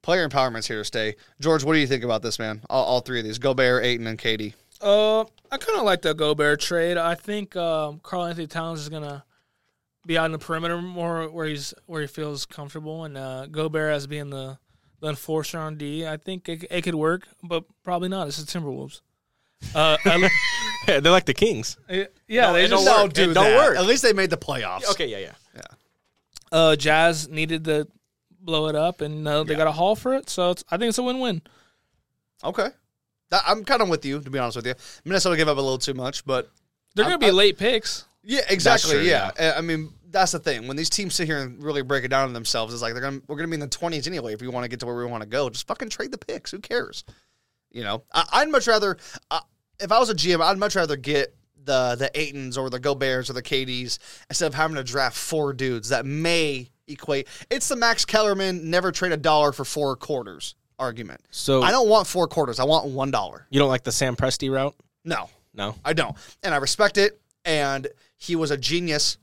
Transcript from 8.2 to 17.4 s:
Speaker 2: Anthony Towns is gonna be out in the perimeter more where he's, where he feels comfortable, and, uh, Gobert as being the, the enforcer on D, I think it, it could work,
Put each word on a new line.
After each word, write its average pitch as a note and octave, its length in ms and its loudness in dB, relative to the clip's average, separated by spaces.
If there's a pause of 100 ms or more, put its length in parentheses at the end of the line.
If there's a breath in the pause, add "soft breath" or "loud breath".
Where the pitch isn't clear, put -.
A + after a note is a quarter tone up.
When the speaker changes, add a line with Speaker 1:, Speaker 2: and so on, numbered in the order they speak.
Speaker 2:
Anthony E3+ 200 -8
Towns E3 340 -8
is D3 80 -12
gonna D3 360 -12 (840)
be E3 120 -2
out D#3+ 80 2
in D#3+ 60 -2
the D#3 60 -6
perimeter E3+ 420 -4
more E3+ 500 -6
where E3 160 -8
he's, C#3+ 260 -8 (140)
where D#3+ 160 -8
he C#3+ 40 -6
feels D3 400 -8
comfortable, D#3 580 -12
and, C#3+ 120 -14
uh, C3 300 -10
Gobert D#3 480 -2
as C#3+ 120 -4
being D3 240 -10
the, C3+ 280 -12 (420)
the D#3 80 -6
enforcer D#3 500 -6
on D#3 180 -8
D, D3+ 300 -8
I D#3 120 -8
think F#3 300 -12
it, E3 220 -10
it F3 120 -2
could F3 120 -2
work, D#3+ 320 -2 (160)